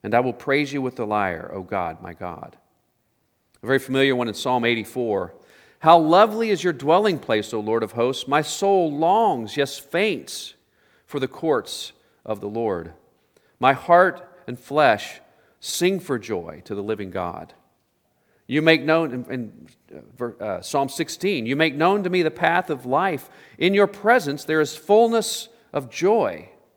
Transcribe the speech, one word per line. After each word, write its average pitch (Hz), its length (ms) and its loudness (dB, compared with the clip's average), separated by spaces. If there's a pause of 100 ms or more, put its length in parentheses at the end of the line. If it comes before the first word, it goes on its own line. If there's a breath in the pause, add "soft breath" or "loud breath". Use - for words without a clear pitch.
And 107 100 -2
I 120 60 8
will 127 120 0
praise 139 400 -2
you 143 80 -4
with 127 140 -4
the 113 140 -6
lyre, 95 440 -2
O 95 120 -8
God, 87 360 -4
my 90 120 -14
God." - 440 -14 (1040)
A 107 40 -12
very 135 120 2
familiar 135 360 0
one 120 140 -2
in 104 60 -6
Psalm 123 320 -2
eighty-four. 110 680 -2 (440 soft breath)
"How 165 200 8
lovely 208 520 4
is 185 120 -2
your 175 120 0
dwelling 160 440 2
place, 110 360 -2
O 113 40 -2
Lord 110 240 -2
of 107 100 -6
hosts! 123 360 -2
My 147 140 2
soul 185 500 0
longs, 160 640 0
yes, 139 220 -2
faints, - 760 -6 (520)
for 147 120 -8
the 131 80 -2
courts - 680 -4 (320)
of 104 160 -6
the 104 80 -8
Lord. 101 440 -4 (680)
My 131 140 4
heart 175 500 4 (240 loud breath)
and 123 140 -12
flesh 139 600 2 (380 soft breath)
sing 185 420 -2
for 131 180 -4
joy 85 480 -8
to 104 80 -8
the 101 80 -6
living 101 280 -6
God." 87 440 -8 (920)
You 139 140 -2
make 160 220 4
known, 160 280 2
in, 123 220 -8
in, 120 360 -10 (220)
uh, - 100 -20 (140)
ver-, 120 240 -10
uh, 98 220 -6
Psalm 139 300 -2
sixteen, 165 560 -4
"You 135 100 0
make 156 180 2
known 185 300 2
to 180 60 -2
me 180 120 2
the 156 80 0
path 170 380 0
of 131 160 -6
life. 151 460 -2 (260 loud breath)
In 180 160 2
your 202 140 6
presence 202 580 0
there 156 160 2
is 147 160 0
fullness 226 720 2 (240 soft breath)
of 131 180 -4
joy. 147 600 0 (260)